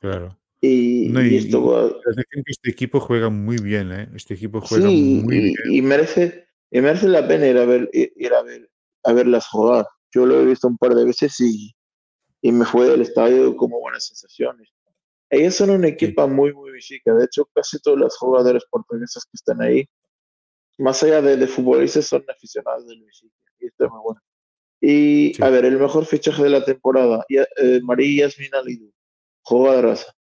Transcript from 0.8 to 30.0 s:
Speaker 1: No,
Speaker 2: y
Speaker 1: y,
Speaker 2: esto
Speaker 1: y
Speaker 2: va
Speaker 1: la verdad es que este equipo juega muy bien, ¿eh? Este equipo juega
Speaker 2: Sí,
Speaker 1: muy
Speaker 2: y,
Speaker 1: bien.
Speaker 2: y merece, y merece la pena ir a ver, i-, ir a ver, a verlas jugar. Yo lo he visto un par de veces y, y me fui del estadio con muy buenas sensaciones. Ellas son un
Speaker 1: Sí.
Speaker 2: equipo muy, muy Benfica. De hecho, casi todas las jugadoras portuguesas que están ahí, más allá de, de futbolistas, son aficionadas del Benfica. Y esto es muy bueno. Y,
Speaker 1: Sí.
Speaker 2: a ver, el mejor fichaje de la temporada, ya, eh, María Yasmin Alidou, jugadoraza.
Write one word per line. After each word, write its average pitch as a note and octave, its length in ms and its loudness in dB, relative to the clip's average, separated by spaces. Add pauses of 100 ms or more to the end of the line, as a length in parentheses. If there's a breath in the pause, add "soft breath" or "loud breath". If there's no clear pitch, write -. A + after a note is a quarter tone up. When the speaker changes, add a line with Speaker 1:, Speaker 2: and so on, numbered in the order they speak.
Speaker 1:
No, B2+ 140 0
Speaker 2:
y A#2+ 100 4
Speaker 1:
y, - 40 2
Speaker 2:
esto A2 200 -2
Speaker 1:
y B2 100 0
Speaker 2:
va A#2+ 140 2
Speaker 1:
la A#2 60 0
verdad A2+ 300 -6
es B2+ 120 -6
que C#3+ 160 -10
este B2+ 240 -10
equipo B2+ 300 -4
juega A2+ 300 -2
muy G#2 280 -4
bien, G2+ 340 -6
¿eh? G#2 220 -12
Este - 200 -14
equipo G#2+ 260 -10
juega F3 280 0
Speaker 2:
Sí, C#3 360 2
Speaker 1:
muy A#2+ 120 0
Speaker 2:
y, - 40 2
Speaker 1:
bien. F#2+ 140 0 (160)
Speaker 2:
y C3+ 120 2
merece, D#3 640 0 (240)
y B2 100 0
merece E3 280 2
la E3+ 180 2
pena D#3 220 2
ir B2 100 4
a B2 60 4
ver, B2 280 0
i-, B2+ 240 -2
ir A#2+ 160 -4
a A#2+ 100 2
ver, A#2+ 280 -18 (340)
a A#2+ 80 2
verlas A#2+ 360 2
jugar. A2 380 0 (280)
Yo B2+ 100 4
lo C3 160 4
he C3 60 4
visto B2+ 220 0
un A#2+ 100 -4
par B2 160 2
de A#2+ 100 4
veces B2 360 -2
y, A2+ 340 -4 (680)
y A#2 120 2
me A#2+ 120 2
fui B2 220 2
del C3 160 4
estadio B2 540 2
con B2 140 -2
muy A#2+ 100 -8
buenas B2 260 -12
sensaciones. B2 680 -12 (580)
Ellas D#3+ 240 2
son G3 160 0
un F#3+ 120 2
Speaker 1:
Sí. E3 60 2
Speaker 2:
equipo D3+ 400 -2
muy, C#3 240 0
muy C#3 180 -18
Benfica. B2+ 440 -4
De A#2+ 100 4
hecho, C#3+ 300 -4
casi D3 260 -4
todas C#3+ 180 0
las C3+ 180 0
jugadoras B2+ 540 0
portuguesas A#2+ 540 -10
que - 100 -20
están A#2+ 280 -6
ahí, B2+ 260 0 (880)
más C3+ 240 -2
allá D#3 200 2
de, C#3 160 2
de C3 100 0
futbolistas, C3+ 580 0
son C#3 220 -4
aficionadas B2 580 -12
del A2+ 140 -20
Benfica. A2 340 -20 (240)
Y B2 80 -16
esto B2 200 -4
es A#2+ 40 -4
muy A2+ 140 -20
bueno. A2+ 160 -10 (600)
Y, D3 540 2
Speaker 1:
Sí. - 80 -4
Speaker 2:
a C3+ 80 4
ver, B2+ 140 4
el C3 140 2
mejor C#3+ 260 0
fichaje D3 380 -2
de C#3+ 80 2
la C#3 140 2
temporada, C3 640 0
ya, C3+ 180 0 (100)
eh, B2+ 260 2
María C#3 460 0
Yasmin C#3 260 -12
Alidou, B2 380 -8 (500)
jugadoraza. B2 800 0